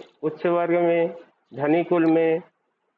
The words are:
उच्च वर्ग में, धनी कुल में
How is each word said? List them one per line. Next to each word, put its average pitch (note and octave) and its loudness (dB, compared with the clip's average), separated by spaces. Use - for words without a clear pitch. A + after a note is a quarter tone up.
उच्च D#3 -4
वर्ग E3+ 0
में, E3+ 0
धनी D3+ 0
कुल E3+ 0
में E3 2